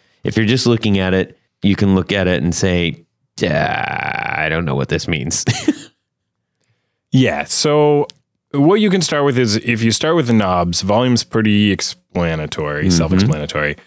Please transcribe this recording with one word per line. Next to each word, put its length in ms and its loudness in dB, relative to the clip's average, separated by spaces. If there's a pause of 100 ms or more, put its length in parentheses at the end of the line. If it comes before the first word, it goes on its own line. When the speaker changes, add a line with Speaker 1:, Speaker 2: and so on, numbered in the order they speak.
(240)
Speaker 1:
if 140 -4
you're 80 2
just 220 0
looking 320 2
at 160 0
it, 220 -2 (260)
you 120 4
can 200 2
look 160 0
at 160 0
it 160 0
and 100 0
say, 420 0 (480)
"Ah, 1000 -4
I 60 -2
don't 160 -2
know 100 -2
what 140 -4
this 180 -4
means." 420 -4
<laughs> 420 -4 (1200)
Speaker 2:
Yeah. 340 0
So 600 2 (440)
what 300 4
you 80 4
can 120 2
start 240 0
with 120 0
is, 200 2
if 240 -2
you 100 2
start 240 0
with 120 0
the 60 2
knobs, 480 2
volume's 420 2
pretty 480 2
explanatory, 1120 -4
Speaker 1:
Mm-hmm. 140 0
Speaker 2:
self-explanatory. 880 -2